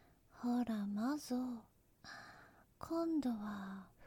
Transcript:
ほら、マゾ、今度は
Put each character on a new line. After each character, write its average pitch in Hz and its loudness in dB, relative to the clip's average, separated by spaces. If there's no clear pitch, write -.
ほ 240 4
ら、 214 2
マ 220 2
ゾ、 247 -2
今 330 2
度 254 4
は 202 -4